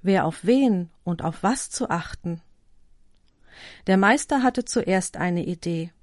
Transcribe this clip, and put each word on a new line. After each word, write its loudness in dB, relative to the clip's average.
wer 2
auf -4
wen 4
und -4
auf -6
was -2
zu -6
achten? -6
Der 4
Meister 2
hatte 0
zuerst -2
eine -2
Idee. -6